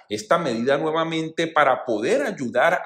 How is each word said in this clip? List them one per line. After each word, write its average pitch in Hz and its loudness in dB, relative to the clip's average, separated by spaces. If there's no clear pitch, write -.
esta 107 0
medida 135 0
nuevamente 160 -2
para 139 2
poder 127 0
ayudar 165 0